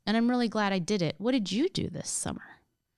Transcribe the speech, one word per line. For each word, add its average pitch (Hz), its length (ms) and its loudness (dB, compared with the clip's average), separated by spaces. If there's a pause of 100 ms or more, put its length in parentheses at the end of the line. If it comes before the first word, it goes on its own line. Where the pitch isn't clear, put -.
and 208 100 2
I'm 233 140 4
really 247 180 2
glad 202 240 0
I 190 80 2
did 185 220 0
it. 156 160 0
What 233 160 0
did 196 180 0
you 262 160 2
do - 220 -2
this - 200 -8
summer?" - 520 -6 (360)